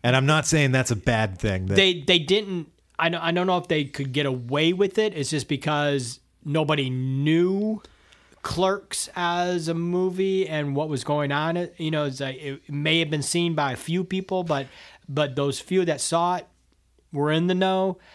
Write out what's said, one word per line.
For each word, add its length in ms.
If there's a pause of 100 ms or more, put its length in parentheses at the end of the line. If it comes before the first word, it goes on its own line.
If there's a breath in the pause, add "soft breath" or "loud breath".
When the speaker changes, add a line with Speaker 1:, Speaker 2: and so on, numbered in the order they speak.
Speaker 1:
And 120
I'm 100
not 200
saying 260
that's 180
a 60
bad 420
thing. 280
That 100
Speaker 2:
they, 260
they 160
didn't. 520 (280)
I 100
don't, 140
I 80
don't 160
know 120
if 100
they 160
could 280
get 140
away 480
with 240
it. 180
It's 140
just 180
because 720 (240)
nobody 460
knew 920 (640 soft breath)
Clerks 760
as 520
a 60
movie 760
and 260
what 140
was 160
going 280
on. 240
It, 220
you 120
know, 140
it's 160
like, 160
it 340
may 300
have 100
been 120
seen 320
by 180
a 40
few 280
people, 380
but, 240 (420 loud breath)
but 280
those 240
few 240
that 160
saw 360
it 100 (680)
were 200
in 160
the 60
know. 440 (160 loud breath)